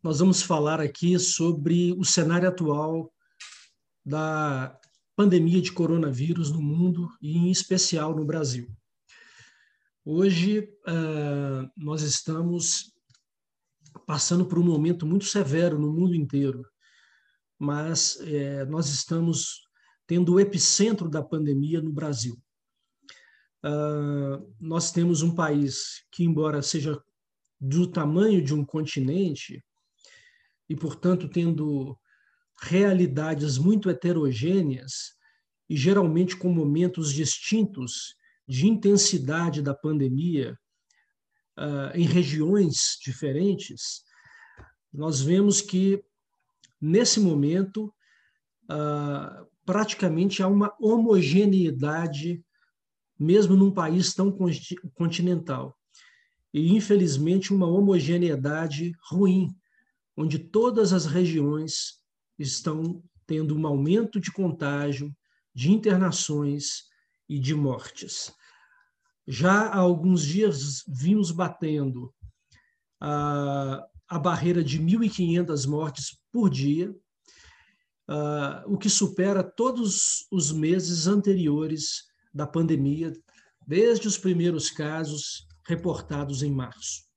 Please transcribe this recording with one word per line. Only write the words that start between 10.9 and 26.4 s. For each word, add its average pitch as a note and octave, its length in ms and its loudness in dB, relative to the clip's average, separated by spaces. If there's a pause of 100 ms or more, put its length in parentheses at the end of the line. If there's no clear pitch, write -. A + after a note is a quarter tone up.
nós D3+ 240 -6
estamos D#3+ 960 -4 (1120)
passando F3 400 0
por E3+ 120 -2
um F3 60 4
momento E3 400 2
muito F#3+ 220 0
severo D#3+ 520 0
no D3+ 140 0
mundo F3 220 2
inteiro, C#3 500 -2 (960)
mas, D3 640 -4
eh, C#3 420 -6
nós D3+ 240 -4
estamos E3 800 -4 (380)
tendo F3 260 2
o F#3+ 80 6
epicentro G3 680 2
da D3+ 120 -4
pandemia D3+ 600 -2
no D#3 100 -4
Brasil. C3 480 -6 (1200)
Ah, D3 800 -2 (180)
nós E3 340 -4
temos E3+ 280 2
um E3 140 0
país D3 760 -2
que, - 140 -2
embora D3+ 380 0